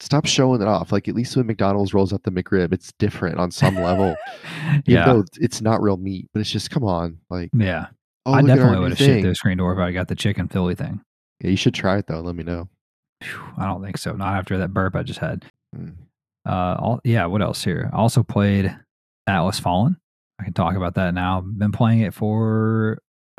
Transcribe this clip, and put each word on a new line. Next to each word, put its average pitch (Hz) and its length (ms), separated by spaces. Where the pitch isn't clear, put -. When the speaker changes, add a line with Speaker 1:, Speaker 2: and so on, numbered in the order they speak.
Speaker 1:
stop 147 240
showing 131 360
it 98 60
off. 90 240
Like, 101 160
at 95 80
least 123 220
when 127 100
McDonald's 101 460
rolls 98 180
out 98 120
the - 80
McRib, 90 420
it's - 260
different 90 380
on 90 140
some 101 240
level, 90 420
Speaker 2:
<laughs> - 240
Speaker 1:
even 147 160
Speaker 2:
Yeah. 101 200
Speaker 1:
though 113 180
it's 113 220
not 110 200
real 101 140
meat. 92 380
But 107 80
it's 104 100
just, - 180
come 143 140
on, 85 360
like, 90 260
Speaker 2:
Yeah. 92 300
Speaker 1:
"Oh, 135 80
Speaker 2:
I 135 80
Speaker 1:
look 135 80
at - 20
our 127 60
Speaker 2:
definitely 123 180
Speaker 1:
new 92 60
Speaker 2:
would 90 100
have 87 60
shit 139 100
Speaker 1:
thing." 123 160
Speaker 2:
through 92 80
a 87 40
screen 92 240
door 90 120
if 92 80
I 90 140
got 90 160
the - 60
chicken 98 340
Philly 90 260
thing. 87 240
Speaker 1:
Yeah, 92 120
you 95 60
should - 180
try 98 240
it, 98 80
though. 82 120
Let 87 160
me 82 80
know. 87 240
Speaker 2:
Phew, - 180
I 90 100
don't 95 160
think 95 160
so. - 140
Not 98 240
after 95 220
that 92 160
burp 95 240
I 87 60
just - 160
had. - 260
Speaker 1:
Mm. 85 160
Speaker 2:
Uh, 92 300
all, 117 260
yeah, 113 220
what 95 160
else - 220
here? 87 300
I - 40
also 113 240
played 101 540
Atlas 95 320
Fallen. 104 380
I 98 40
can 92 100
talk 92 220
about 90 200
that 90 200
now. 92 260
Been 101 300
playing 113 300
it 104 120
for, 110 840